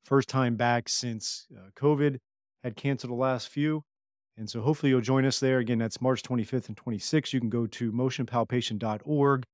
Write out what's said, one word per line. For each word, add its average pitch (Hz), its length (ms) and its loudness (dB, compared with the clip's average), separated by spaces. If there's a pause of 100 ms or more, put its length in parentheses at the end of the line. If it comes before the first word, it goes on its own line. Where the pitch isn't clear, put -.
First 139 240 4
time 123 260 2
back 120 320 2
since, - 640 -6
uh, 95 220 -20
covid 143 440 2 (440)
had 120 140 -6
canceled 131 340 -4
the 120 40 -4
last 127 340 0
few. 151 340 -2 (540)
And 110 120 -10
so 113 120 -6
hopefully 143 280 2
you'll 127 120 4
join 131 240 2
us 135 160 0
there. 131 180 4
Again, 117 200 0
that's 113 200 -4
March 127 240 0
twenty-fifth 120 460 -2
and 110 80 -12
twenty-sixth. 127 560 -2
You 127 80 0
can 117 80 -2
go 117 180 0
to 113 240 -4
motion 123 340 -2
palpation 117 520 -2
dot 107 260 -4
org, 139 400 2 (100)